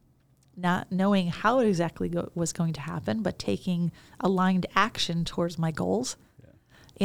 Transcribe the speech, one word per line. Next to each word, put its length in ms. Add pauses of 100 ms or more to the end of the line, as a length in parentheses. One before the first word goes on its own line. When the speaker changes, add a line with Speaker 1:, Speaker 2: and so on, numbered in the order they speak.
(560)
Speaker 1:
not 340
knowing 380
how 320
it 80
exactly 400
go-, 260
was 180
going 220
to 60
happen, 420
but 160
taking 540 (280)
aligned 540
action 500
towards 340
my 120
goals 460 (260)
Speaker 2:
Yeah. 80 (540)